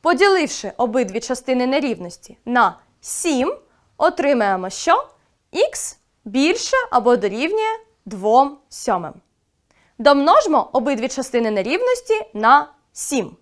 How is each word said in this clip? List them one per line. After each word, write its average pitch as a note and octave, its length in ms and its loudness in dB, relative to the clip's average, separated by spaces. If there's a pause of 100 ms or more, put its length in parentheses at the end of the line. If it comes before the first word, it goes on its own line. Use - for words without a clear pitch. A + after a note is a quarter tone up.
Поділивши E4+ 760 2
обидві A#3 420 -2
частини B3 480 -4
нерівності A#3 760 -6
на A#3 340 2 (220)
сім, D#4+ 560 -2 (400)
отримаємо, A3+ 720 0
що F#4+ 380 0 (460)
х - 440 -4 (280)
більше C#4+ 500 0 (160)
або A#3+ 240 2
дорівнює E4 640 -2 (280)
двом A3+ 520 0 (120)
сьомим. F3 440 -6 (840)
Домножмо C#4+ 760 4
обидві B3 340 -2
частини A#3+ 440 -4
нерівності G#4+ 840 -2
на B3 400 4 (200)
сім. - 480 -6